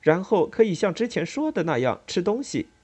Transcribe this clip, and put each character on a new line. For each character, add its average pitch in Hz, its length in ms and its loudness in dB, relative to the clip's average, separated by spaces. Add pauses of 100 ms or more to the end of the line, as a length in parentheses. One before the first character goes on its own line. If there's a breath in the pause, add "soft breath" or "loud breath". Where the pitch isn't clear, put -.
然 165 220 4
后 185 240 2
可 - 160 2
以 202 100 2
像 185 200 0
之 233 140 -2
前 170 180 -2
说 302 260 -4
的 190 120 -2
那 156 160 0
样 123 280 0
吃 - 140 -2
东 208 200 -2
西。 - 260 -4 (160)